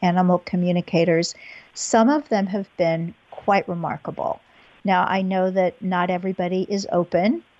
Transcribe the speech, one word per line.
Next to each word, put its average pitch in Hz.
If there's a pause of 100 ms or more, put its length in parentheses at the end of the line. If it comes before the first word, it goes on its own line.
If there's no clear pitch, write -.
animal 180
communicators. 175 (380)
Some 226
of 294
them 202
have 196
been 165 (180)
quite -
remarkable. - (460)
Now, 185
I 190
know 185
that 180
not 180
everybody 185
is 196
open 175 (160)